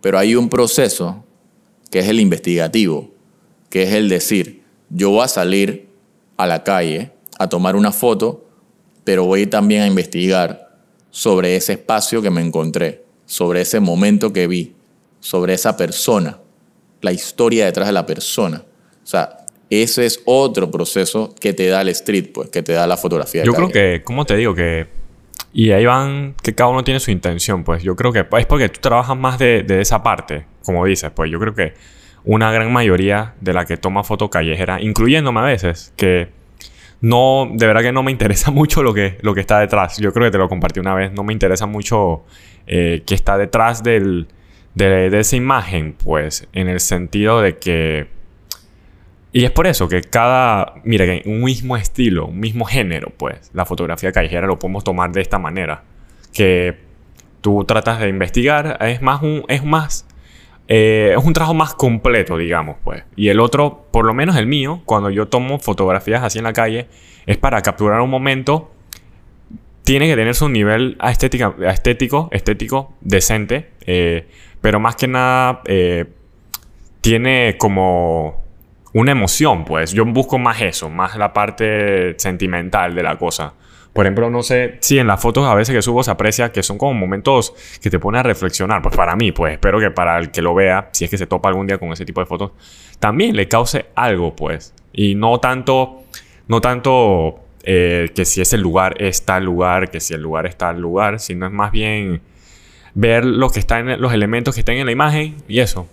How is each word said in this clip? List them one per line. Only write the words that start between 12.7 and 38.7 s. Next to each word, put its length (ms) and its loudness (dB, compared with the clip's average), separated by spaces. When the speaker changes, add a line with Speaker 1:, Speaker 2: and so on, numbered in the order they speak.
Speaker 1:
sobre 360 -2
ese 180 -2
momento 520 2
que 140 0
vi, 280 -4
sobre 340 -2
esa 220 0
persona, 600 -2
la 120 -2
historia 520 0
detrás 240 0
de 40 0
la 140 0
persona". 560 -6
O 40 -20
sea, 320 -4
ese 360 2
es 200 -4
otro 440 2
proceso 680 -4
que 140 0
te 120 0
da 140 2
el 80 0
street, 440 -2
pues, 180 -10
que 120 -4
te 100 -4
da 140 2
la 100 0
fotografía 460 -4
de 40 2
Speaker 2:
Yo 80 4
creo 140 2
Speaker 1:
calle. 300 2
Speaker 2:
que, 60 -10
¿cómo 200 -4
te 120 0
digo? 180 0
Que, 320 -2
y 200 4
ahí 140 6
van, 560 0
que 120 -2
cada 160 4
uno 140 0
tiene 160 0
su 100 -4
intención, 540 -2
pues. 180 -2
Yo 140 -2
creo 160 0
que 140 0
es 80 4
porque 220 4
tú 120 -8
trabajas 360 0
más 220 -2
de, 240 4
de 180 0
esa 220 2
parte, 440 -4
como 220 0
dices, 280 0
pues. 160 -4
Yo 80 -6
creo 160 -4
que 200 -2
una 260 2
gran 220 0
mayoría 680 2
de 120 -2
la 140 0
que 100 -4
toma 280 -2
foto 260 -4
callejera, 500 -2
incluyéndome 600 2
a 40 0
veces, 520 -2
que 320 0
no, 520 4
de 140 2
verdad 160 4
que 100 0
no 100 0
me 80 0
interesa 400 0
<laughs> 0 -
mucho 320 4